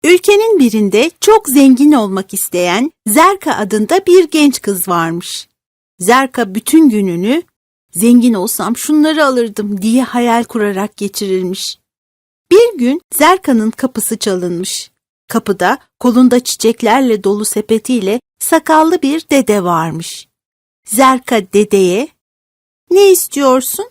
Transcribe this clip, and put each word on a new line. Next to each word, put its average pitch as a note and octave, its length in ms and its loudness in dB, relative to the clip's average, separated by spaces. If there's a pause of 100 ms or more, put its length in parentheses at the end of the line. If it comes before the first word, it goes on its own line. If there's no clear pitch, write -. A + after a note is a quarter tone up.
Ülkenin G4+ 560 2
birinde G#3+ 520 0 (100)
çok G#4+ 280 2
zengin C4+ 420 4
olmak G3 420 -2
isteyen F3+ 580 -2 (160)
Zerka D#4+ 480 0
adında G#3+ 500 -2
bir F4 260 4
genç D4 300 2
kız F#3 260 -6
varmış. E3+ 600 -6 (520)
Zerka G#3 560 0
bütün D4+ 340 4
gününü G#3 540 -2 (480)
"Zengin A#3 420 2
olsam G#3 440 -4
şunları D4+ 480 0
alırdım." G#3+ 560 -4
diye A#3 220 0
hayal A#3+ 400 -2
kurarak G#3 540 -6
geçirirmiş. F#3+ 840 -6 (720)
Bir A4 260 4
gün C4 240 -2 (140)
Zerka'nın C#4 560 0
kapısı A3+ 460 -6
çalınmış. F3+ 760 -6 (360)
Kapıda G3+ 520 -2 (200)
kolunda B3 400 4
çiçeklerle A3+ 840 -2
dolu G#3 220 -2
sepetiyle A3 720 -4 (200)
sakallı D#4+ 640 0
bir D4+ 300 -4
dede G#3 320 0
varmış. E3 640 -6 (600)
Zerka B3 680 0
dedeye, G3+ 540 0 (840)
"Ne G4 200 6
istiyorsun?" C#4+ 800 -2